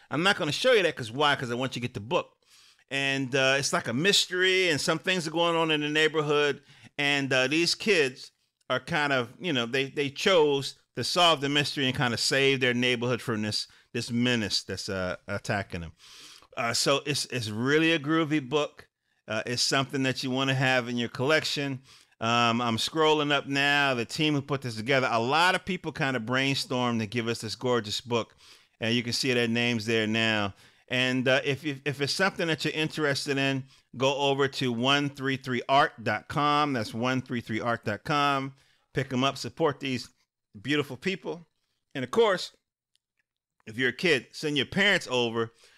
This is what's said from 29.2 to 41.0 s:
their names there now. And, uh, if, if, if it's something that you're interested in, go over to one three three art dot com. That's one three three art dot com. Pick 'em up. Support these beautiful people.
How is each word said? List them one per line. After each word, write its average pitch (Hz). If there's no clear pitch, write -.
their 120
names 117
there 113
now. 107
And, 127
uh, 135
if, 135
if, 139
if 143
it's 135
something 190
that 156
you're 156
interested 147
in, 135
go 135
over 139
to 131
one 139
three 135
three 127
art 139
dot 107
com. 147
That's 110
one 123
three 120
three 110
art 117
dot 104
com. 139
Pick 135
'em 127
up. 135
Support 143
these 131
beautiful 135
people. 175